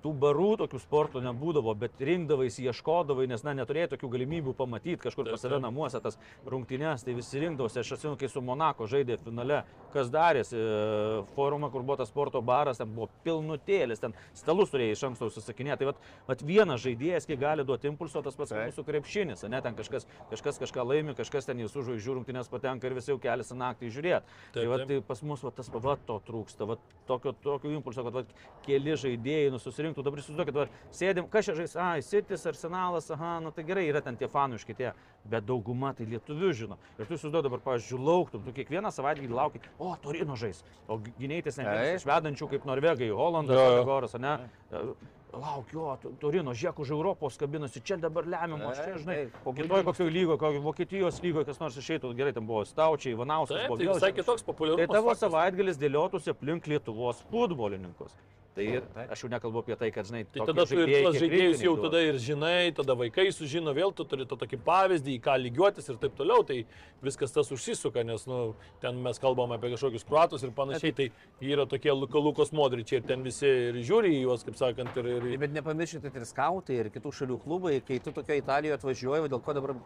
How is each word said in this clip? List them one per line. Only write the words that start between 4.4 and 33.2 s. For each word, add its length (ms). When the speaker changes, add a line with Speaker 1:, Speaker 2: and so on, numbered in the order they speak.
Speaker 1:
pamatyt 400
kažkur 300
Speaker 2:
Taip, 80
Speaker 1:
pas 80
save 100
Speaker 2:
taip. 80
Speaker 1:
namuose 400
tas 140
rungtynes, 640
tai 80
visi 240
rinkdavosi. 400
Aš 160
atsimenu, 240
kai 80
su 160
Monako 480
žaidė 320
finale, 380
kas 160
darėsi, 480
e, 600
forume, 340
kur 160
buvo 140
tas 100
sporto 320
baras, 400
ten 80
buvo 160
pilnutėlis, 800
ten 140
stalus 400
turėjai 220
iš 100
anksto 240
užsisakinėti. 540
Tai 80
vat, 100
vat 180
vienas 320
žaidėjas, 480
kiek 80
gali 240
duoti 240
impulso, 400
tas 80
pats 160
Speaker 3:
Taip. 220
Speaker 1:
mūsų 180
krepšinis, 560
ane, 160
ten 160
kažkas, 300
kažkas 300
kažką 180
laimi, 320
kažkas 320
ten 160
į 80
visų 160
žvaigždžių 320
rungtynes 320
patenka 400
ir 80
visi 160
jau 80
keliasi 320
naktį 400
žiūrėt. 320
Tai 80
Speaker 2:
Taip, 160
Speaker 1:
vat, 80
Speaker 2:
taip. 60
Speaker 1:
tai 120
pas 80
mus 240
va 80
tas, 160
va 240
to 160
trūksta, 400
va 140
tokio, 320
tokio 320
impulso, 320
kad 160
va 80
keli 320
žaidėjai, 560
nu, 80
susirinktų. 300
Dabar 300
įsivaizduokit, 340
va, 80
sėdim, 400
kas 160
čia 80
žais? 240
Ai, 240
City's, 480
Arsenalas, 640
aha, 220